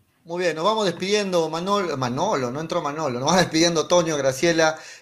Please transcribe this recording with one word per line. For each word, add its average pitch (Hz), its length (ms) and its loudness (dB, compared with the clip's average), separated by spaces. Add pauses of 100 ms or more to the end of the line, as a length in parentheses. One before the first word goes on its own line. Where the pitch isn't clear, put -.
(220)
Muy 175 200 -6
bien, 170 120 0
nos 160 120 -2
vamos 220 180 2
despidiendo, 180 640 0
Manolo, 175 480 -2
Manolo, 131 540 -2
no 139 100 -6
entró 165 220 -4
Manolo, 147 360 -4
nos 127 80 -4
vamos 175 140 6
despidiendo, 160 480 2
Toño, 165 300 2
Graciela. 160 580 2 (260)